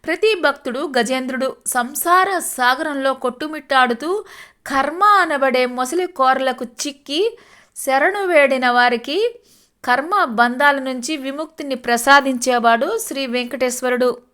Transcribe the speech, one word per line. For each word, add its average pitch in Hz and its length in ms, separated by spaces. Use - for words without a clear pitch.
ప్రతి 359 360
భక్తుడు 285 580
గజేంద్రుడు. 262 560
సంసార 339 720
సాగరంలో 269 720
కొట్టుమిట్టాడుతూ 269 1120
కర్మ 294 360
అనబడే 285 640
మొసలి 254 420
కోరలకు 262 580
చిక్కి 294 720
శరణు 339 480
వేడిన 269 440
వారికి 247 720
కర్మ 311 380
బంధాల 254 560
నుంచి 262 380
విముక్తిని 277 580
ప్రసాదించేవాడు 247 1200
శ్రీ 277 280
వెంకటేశ్వరుడు. 247 920